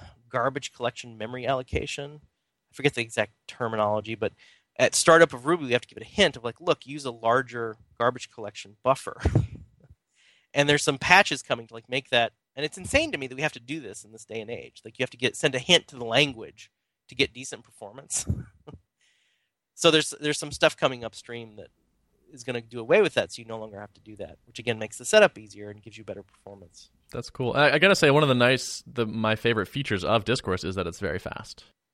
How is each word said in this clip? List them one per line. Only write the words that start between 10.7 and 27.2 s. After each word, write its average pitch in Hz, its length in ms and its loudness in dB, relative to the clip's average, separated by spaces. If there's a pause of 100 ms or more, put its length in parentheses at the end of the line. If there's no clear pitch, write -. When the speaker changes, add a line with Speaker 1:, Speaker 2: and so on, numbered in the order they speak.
Speaker 1:
some 139 160 0
patches 180 460 4
coming 117 240 -6
to, 113 60 -20
like, 113 140 -18
make 127 220 -6
that, 117 220 2 (240)
and 143 100 -4
it's - 100 -10
insane 277 360 -2
to 170 60 -6
me 131 100 -8
that 127 80 -14
we 135 60 -8
have 156 100 -2
to 127 80 -16
do 131 180 -10
this 107 260 -14
in 104 60 -20
this 110 140 -20
day 110 160 -10
and 107 100 -12
age. - 340 -14
Like, 113 140 -14
you 127 60 -2
have 123 60 -4
to - 60 -20
get, 120 200 -2
send 143 180 0
a 131 60 -4
hint 175 260 2
to 143 100 -20
the 120 80 -10
language 117 680 -2 (360)
to - 60 -20
get 127 180 0
decent 123 300 -16
performance. - 680 -12
<laughs> - 60 -4 (1400)
So 170 140 4
there's, 156 300 2
there's 147 180 -4
some 147 140 -10
stuff - 240 2
coming 131 280 -2
upstream 113 520 -14
that 101 120 -18 (640)
is 123 120 -20
gonna 120 160 -6
do 117 200 -12
away 139 200 4
with 185 140 2
that, 101 180 -2
so - 80 -14
you 113 80 -18
no 113 100 -10
longer 107 220 -14
have 104 140 -16
to - 60 -20
do 107 160 -20
that, 85 200 -12 (100)
which - 120 -18
again 113 200 -4
makes 110 200 -10
the 123 80 -14
setup 214 320 6
easier 104 320 -16
and 104 100 -18
gives 104 160 -20
you 110 80 -18
better 101 180 -12
performance. - 680 -20 (200)
Speaker 2:
That's 120 200 -10